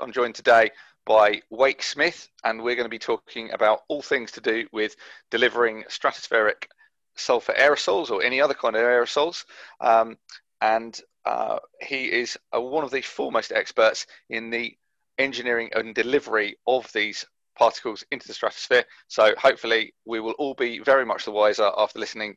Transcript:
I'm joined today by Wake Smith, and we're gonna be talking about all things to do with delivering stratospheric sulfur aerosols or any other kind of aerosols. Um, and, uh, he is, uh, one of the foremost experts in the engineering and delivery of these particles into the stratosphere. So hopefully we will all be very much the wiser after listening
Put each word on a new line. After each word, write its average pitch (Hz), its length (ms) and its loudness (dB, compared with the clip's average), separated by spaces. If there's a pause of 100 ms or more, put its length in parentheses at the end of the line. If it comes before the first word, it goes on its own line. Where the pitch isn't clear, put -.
I'm 120 100 -8
joined 120 240 -2
today 113 340 6 (360)
by 107 440 4
Wake 127 320 0
Smith, - 460 -4 (160)
and 113 180 -4
we're 120 140 -2
gonna 117 140 -2
be 113 100 -12
talking 113 520 -6
about 107 360 2
all 147 140 -6
things 123 320 -4
to 117 80 -18
do 113 320 -2
with 107 240 -4 (340)
delivering 117 520 2
stratospheric - 840 -2 (500)
sulfur - 380 0
aerosols 147 580 2
or 98 100 -2
any 127 200 0
other 143 120 2
kind 113 220 -2
of 113 60 2
aerosols. 123 640 0 (340)
Um, 113 380 2 (420)
and, 113 400 -2 (240)
uh, 113 360 -4 (220)
he 131 300 -6
is, 117 260 -2 (160)
uh, 117 60 0
one 135 240 -2
of 123 80 -8
the 131 100 -4
foremost 117 520 -4
experts 110 520 0 (240)
in 113 200 -8
the 117 260 -6 (420)
engineering 120 580 -2
and 110 200 -4
delivery 113 640 0 (100)
of 123 240 0
these 107 320 -4 (340)
particles 113 540 0
into 135 160 -10
the 110 60 -16
stratosphere. 117 500 0 (240)
So 110 300 4
hopefully 113 560 2 (120)
we 113 140 -6
will 113 140 -4
all 139 200 -6
be 120 260 -4
very 135 260 2
much 110 180 -4
the 110 80 -8
wiser 104 460 2
after 107 220 0
listening 107 380 -10